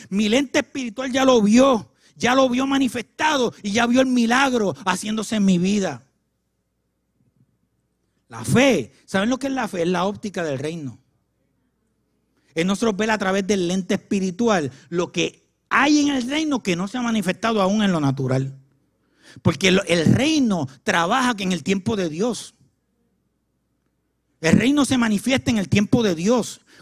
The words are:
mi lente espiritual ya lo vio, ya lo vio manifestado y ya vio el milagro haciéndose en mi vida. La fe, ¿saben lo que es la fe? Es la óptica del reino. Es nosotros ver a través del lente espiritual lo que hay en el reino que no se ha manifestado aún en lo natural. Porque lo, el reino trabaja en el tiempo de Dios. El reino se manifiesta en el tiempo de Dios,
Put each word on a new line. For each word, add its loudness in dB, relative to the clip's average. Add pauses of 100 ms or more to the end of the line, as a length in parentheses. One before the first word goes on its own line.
mi 0
lente 0
espiritual -6
ya 2
lo 6
vio, 4 (260)
ya 0
lo 4
vio -2
manifestado -2 (120)
y -6
ya 0
vio 4
el 2
milagro 0 (100)
haciéndose -4
en 2
mi 4
vida. -2 (2250)
La -14
fe, 2 (120)
¿saben -2
lo -2
que -6
es -6
la -4
fe? -6
Es 0
la 0
óptica -6
del -4
reino. -10 (1500)
Es -2
nosotros -2
ver -2
a 0
través -2
del 0
lente -2
espiritual 0 (180)
lo -4
que -6 (200)
hay 4
en 0
el -2
reino -2
que -2
no -4
se -8
ha -4
manifestado -2
aún 2
en 2
lo 0
natural. -2 (840)
Porque 2
lo, 4
el 2
reino 2 (160)
trabaja 0
en -2
el -4
tiempo -2
de -2
Dios. -4 (1900)
El 4
reino 2
se 0
manifiesta 0
en 0
el -4
tiempo 2
de 0
Dios, -2 (200)